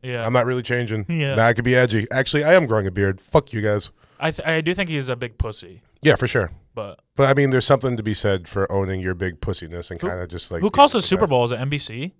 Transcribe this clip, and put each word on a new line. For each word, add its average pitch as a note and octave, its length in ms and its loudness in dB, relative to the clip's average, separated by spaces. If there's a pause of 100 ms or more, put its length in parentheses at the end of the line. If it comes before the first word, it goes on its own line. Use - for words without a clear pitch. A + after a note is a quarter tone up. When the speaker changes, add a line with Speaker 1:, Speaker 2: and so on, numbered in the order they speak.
Speaker 1:
Yeah. B2 240 -6
Speaker 2:
I'm A2+ 60 -2
not A#2+ 140 4
really B2+ 160 -2
changing. A2 460 -2
Speaker 1:
Yeah. D3 280 -2
Speaker 2:
Nah, A2+ 100 4
I A#2+ 60 6
could A#2 120 -2
be B2+ 120 4
edgy. A2 340 4
Actually, C3+ 340 0
I E3 100 6
am E3+ 120 6
growing G#2+ 220 2
a - 20 -6
beard. G2 300 0
Fuck - 320 -4
you A2+ 100 -4
guys." G#2 280 0 (280)
Speaker 1:
I D#3 140 -4
th-, - 140 -8
I D#3+ 140 0
do E3 140 -2
think F3+ 160 -4
he's C#3+ 180 -4
a B2+ 80 -2
big A#2 220 -10
pussy. F#2+ 440 -8 (200)
Speaker 2:
Yeah, C#3+ 140 6
for B2 100 0
sure. G#2 240 0 (240)
Speaker 1:
But G2+ 260 -12 (160)
Speaker 2:
But, C3+ 120 4
I C#3 60 6
mean, C#3 160 4
there's B2+ 160 2
something C3 300 2
to A2 60 -6
be G#2 120 -2
said F#2+ 340 -2
for G2 220 -4
owning F#2+ 300 -2
your F#2 140 -2
big F2+ 260 -6
pussiness F2 520 -10
and E2 80 -12
Speaker 1:
Who, F2+ 80 -6
Speaker 2:
kinda F2+ 180 -6
just, E2+ 240 -12
like, E2+ 100 -4
Speaker 1:
who G#3 100 0
calls C#4 220 4
the B3 60 0
Speaker 2:
being F#3 80 -2
Speaker 1:
Super G3+ 160 2
Speaker 2:
best. F3+ 80 2
Speaker 1:
Bowl? B2 140 2
Is A#2 80 -2
it A#2+ 80 -6
N C3 80 -4
B C#3+ 100 -4
C? C3 420 -10